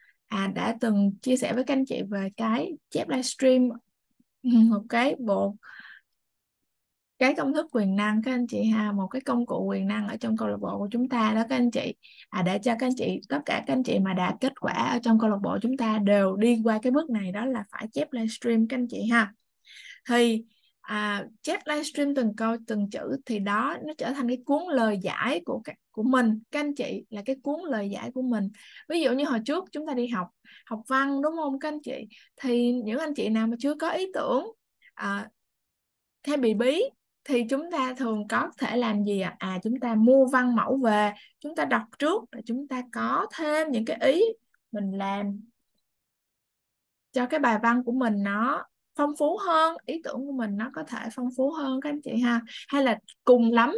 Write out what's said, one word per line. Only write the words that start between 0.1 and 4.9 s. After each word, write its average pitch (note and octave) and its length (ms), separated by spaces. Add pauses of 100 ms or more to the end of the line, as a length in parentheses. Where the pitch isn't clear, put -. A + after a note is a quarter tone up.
à, G3 280
đã G#3+ 260
từng G3+ 300 (100)
chia B3+ 160
sẻ - 160
với B3 100
các C#4+ 100
anh C4+ 120
chị - 240
về G3 280
cái A3+ 340 (180)
chép - 200
livestream, B3+ 600 (760)
<laughs> - 0
một A3+ 460
cái B3+ 300